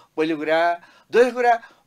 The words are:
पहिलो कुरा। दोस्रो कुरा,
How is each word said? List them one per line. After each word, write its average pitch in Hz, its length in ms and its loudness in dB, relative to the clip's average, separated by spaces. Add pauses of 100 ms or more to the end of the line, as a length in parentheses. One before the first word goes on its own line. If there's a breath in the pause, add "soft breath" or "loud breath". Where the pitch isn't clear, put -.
(180 soft breath)
पहिलो 160 200 -2
कुरा। 165 440 -2 (300 soft breath)
दोस्रो 247 200 2
कुरा, 240 300 0 (260 loud breath)